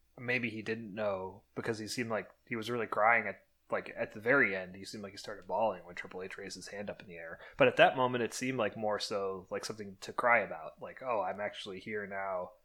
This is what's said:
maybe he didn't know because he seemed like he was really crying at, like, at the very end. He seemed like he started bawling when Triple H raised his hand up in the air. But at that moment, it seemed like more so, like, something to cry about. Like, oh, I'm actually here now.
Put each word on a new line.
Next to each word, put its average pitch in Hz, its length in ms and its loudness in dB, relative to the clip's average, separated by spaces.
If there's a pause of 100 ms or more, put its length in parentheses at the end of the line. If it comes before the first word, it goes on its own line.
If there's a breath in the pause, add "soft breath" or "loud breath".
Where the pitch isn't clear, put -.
(180)
maybe 123 300 0
he 107 140 -6
didn't 113 320 -6
know 98 480 -2 (140)
because 110 220 -2
he 107 100 -8
seemed 113 220 -4
like 101 200 -2 (160)
he 123 100 -4
was 110 140 -4
really 120 160 0
crying 107 400 6
at, 98 140 -8 (300)
like, - 280 -2
at 117 160 -4
the 110 60 -10
very 117 360 6
end. 92 200 -6
He 95 100 -12
seemed 110 160 -10
like 98 100 -10
he 98 60 -16
started 95 280 -12
bawling 95 380 2
when 90 100 -16
Triple 92 280 -10
H 95 160 -10
raised 95 180 -10
his 92 120 -14
hand 101 200 -8
up 90 140 -10
in - 60 -16
the 85 80 -14
air. 82 220 -12 (200 loud breath)
But 131 100 10
at - 80 4
that - 220 8
moment, 123 260 2
it 107 80 -2
seemed 127 240 -2
like 107 220 0
more 107 200 0
so, 95 520 -2
like, 101 160 -4
something 101 360 -10
to 107 120 -10
cry 120 240 6
about. 85 420 -4
Like, 95 260 -12
oh, 117 140 2
I'm 95 200 -2
actually 101 400 -6
here 107 260 -4
now. 95 460 -4 (120)